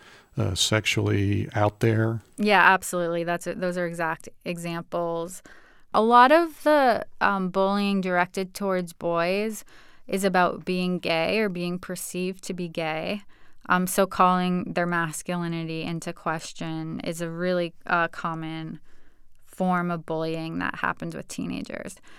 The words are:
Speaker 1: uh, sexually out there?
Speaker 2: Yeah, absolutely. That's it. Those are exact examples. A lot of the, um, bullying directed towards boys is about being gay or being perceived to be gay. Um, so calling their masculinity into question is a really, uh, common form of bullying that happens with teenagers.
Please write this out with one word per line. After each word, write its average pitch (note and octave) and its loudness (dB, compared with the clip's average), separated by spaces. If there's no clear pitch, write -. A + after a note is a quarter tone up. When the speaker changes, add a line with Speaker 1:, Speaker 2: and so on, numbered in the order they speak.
Speaker 1:
uh, G2 0
sexually G#2 2
out G#2 2
there? A2+ 2
Speaker 2:
Yeah, G#3 6
absolutely. F3 4
That's E3+ -4
it. F3 -6
Those F3+ -2
are F3 0
exact E3 -6
examples. E3+ -6
A G#3 4
lot A#3+ 8
of E4 4
the, C#4+ 4
um, F#3+ 2
bullying G3 2
directed F#3 0
towards F#3 -2
boys F#3 -2
is F#3+ -2
about F3+ 2
being F3+ 0
gay E3 0
or A3 2
being F3 -4
perceived F3+ -8
to - -6
be F3 -6
gay. D#3+ -6
Um, F3+ 4
so F#3+ 2
calling F3+ 2
their F3 0
masculinity E3+ -4
into E3 -6
question D#3+ -6
is E3+ -6
a E3 -6
really, F3 -2
uh, E3+ 2
common D#3+ -8
form F3+ 0
of E3 -4
bullying D#3+ -4
that - -4
happens - -4
with - -12
teenagers. - -8